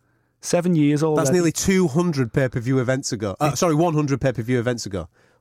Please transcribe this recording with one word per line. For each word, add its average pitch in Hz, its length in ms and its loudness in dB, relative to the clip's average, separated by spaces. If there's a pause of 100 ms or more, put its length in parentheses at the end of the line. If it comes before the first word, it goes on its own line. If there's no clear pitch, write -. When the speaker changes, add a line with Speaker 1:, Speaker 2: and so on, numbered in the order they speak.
(420)
Speaker 1:
Seven 175 340 0
years 147 280 4
old. 156 160 0
Speaker 2:
That's 151 100 0
nearly 175 220 2
two 185 360 2
hundred 139 460 0
pay-per-view 131 460 0
events 131 320 -2
ago. 101 280 -4
Uh, 151 140 0
Speaker 1:
It - 40 -6
Speaker 2:
sorry, 165 180 2
one 165 180 2
hundred 143 280 -2
pay-per-view 123 380 -2
events 120 280 -4
ago. 92 200 -8 (340)